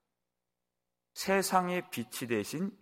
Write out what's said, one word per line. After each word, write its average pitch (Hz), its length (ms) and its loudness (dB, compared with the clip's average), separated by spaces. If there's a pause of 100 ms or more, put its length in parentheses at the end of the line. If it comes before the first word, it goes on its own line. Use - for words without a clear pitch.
(1160)
세상의 185 760 2
빛이 - 380 -6
되신 110 540 -2